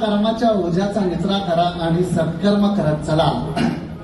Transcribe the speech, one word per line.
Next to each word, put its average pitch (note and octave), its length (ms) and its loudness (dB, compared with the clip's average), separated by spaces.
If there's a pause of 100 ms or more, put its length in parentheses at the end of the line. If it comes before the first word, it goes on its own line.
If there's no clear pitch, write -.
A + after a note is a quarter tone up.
कर्माच्या A3+ 500 0
ओझ्याचा G3 500 0
निचरा F#3 380 0
करा E3+ 460 0
आणि E3+ 180 2
सत्कर्म G3+ 640 2
करत D3+ 380 0
चला. C#3 480 0 (520)